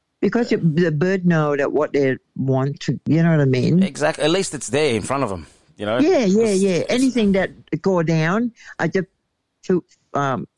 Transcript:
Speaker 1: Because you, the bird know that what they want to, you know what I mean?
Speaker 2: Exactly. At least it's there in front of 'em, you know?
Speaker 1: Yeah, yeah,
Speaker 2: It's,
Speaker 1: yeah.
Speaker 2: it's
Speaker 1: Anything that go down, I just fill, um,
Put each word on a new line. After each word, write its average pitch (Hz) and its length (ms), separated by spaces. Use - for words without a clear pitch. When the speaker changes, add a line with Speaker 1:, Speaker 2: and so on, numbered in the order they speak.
Speaker 1:
Because 233 320
you, 220 60
the 165 340
bird 185 340
know 156 300
that 139 160
what 143 200
they 135 240
want 135 440
to, - 260
you 160 160
know 170 80
what 160 100
I 143 40
mean? 131 380
Speaker 2:
Exactly. 156 420
At 151 60
least 185 240
it's 131 140
there 135 260
in 104 80
front 135 220
of 107 80
'em, 85 140
you 101 100
know? 110 120
Speaker 1:
Yeah, 311 260
yeah, 202 220
Speaker 2:
It's, 190 160
Speaker 1:
yeah. 196 80
Speaker 2:
it's - 100
Speaker 1:
Anything 240 400
that 185 180
go 185 200
down, 170 500
I 170 100
just 190 180
fill, 185 200
um, 135 320